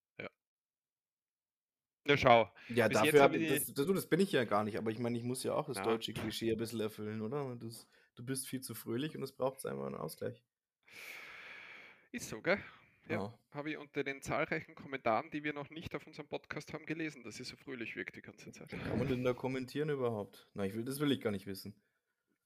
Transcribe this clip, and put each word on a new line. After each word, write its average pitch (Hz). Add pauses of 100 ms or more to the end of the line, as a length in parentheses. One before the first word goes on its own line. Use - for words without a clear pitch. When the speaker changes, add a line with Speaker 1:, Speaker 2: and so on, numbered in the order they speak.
(200)
Speaker 1:
ja. - (1800)
Na 143
schau, 117 (180)
Speaker 2:
Ja, 117
Speaker 1:
bis 104
Speaker 2:
dafür 123
Speaker 1:
jetzt 147
Speaker 2:
hab 139
Speaker 1:
hab -
Speaker 2:
ich, 160
Speaker 1:
ich 160
Speaker 2:
das, 147
das, 139
du, 196
das 156
bin 160
ich 190
ja 131
gar 104
nicht, 104
aber 113
ich 113
meine, 120
ich 117
muss 123
ja 113
auch 147
das 127
Speaker 1:
Na. 92
Speaker 2:
deutsche 110
Klischee 110
ein 107
bisschen 113
erfüllen, 107
oder? 135
Und 120
das, 117 (280)
du 123
bist 131
viel 131
zu 113
fröhlich 127
und 135
das 135
braucht's -
einfach 135
einen 135
Ausgleich. - (1700)
Speaker 1:
Ist -
so, 110
gell? 190 (500)
Ja. 160
Speaker 2:
Ja. 110 (120)
Speaker 1:
Hab 147
ich 151
unter 143
den 139
zahlreichen 160
Kommentaren, 135
die 147
wir 151
noch 143
nicht 165
auf 147
unserem 151
Podcast -
haben, 156
gelesen, 156
dass 104
ich 127
so 127
fröhlich 120
wirkt -
die -
ganze -
Zeit. -
Speaker 2:
Wie -
kann -
man 120
denn 127
da 123
kommentieren 131
überhaupt? 117
Na, 101
ich 98
will, 113
das 131
will 143
ich 123
gar 107
nicht 98
wissen. 101 (720)